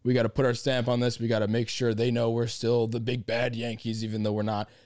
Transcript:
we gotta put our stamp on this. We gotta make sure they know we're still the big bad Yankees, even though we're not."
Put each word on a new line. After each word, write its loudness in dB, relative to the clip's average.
we 2
gotta 4
put 0
our 2
stamp 0
on 2
this. 0
We -2
gotta 2
make 0
sure 0
they 2
know 2
we're 0
still 0
the -4
big -4
bad 0
Yankees, -4
even -2
though 0
we're 0
not." -2